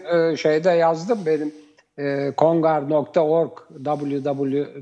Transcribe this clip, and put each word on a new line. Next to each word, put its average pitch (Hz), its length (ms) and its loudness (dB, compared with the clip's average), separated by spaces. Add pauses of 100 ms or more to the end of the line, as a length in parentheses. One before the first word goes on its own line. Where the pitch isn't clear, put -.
(140)
e, 165 240 2
şeyde 160 320 2
yazdım. 170 560 2
Benim, 151 280 -2 (440)
e, 139 340 -2
kongar 156 580 2
nokta 151 320 2
org, 156 300 2 (320)
w 143 400 -4
w 139 420 -2 (160)